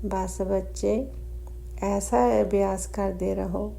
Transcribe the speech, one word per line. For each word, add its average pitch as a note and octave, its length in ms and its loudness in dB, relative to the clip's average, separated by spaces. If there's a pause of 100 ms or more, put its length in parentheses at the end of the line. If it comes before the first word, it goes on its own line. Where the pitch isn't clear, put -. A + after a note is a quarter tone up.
बस F#3+ 360 -2
बच्चे, G3+ 720 0 (720)
ऐसा G#3+ 580 4
अभ्यास G3 460 2
करते F#3+ 460 -2
रहो। F#3+ 460 -2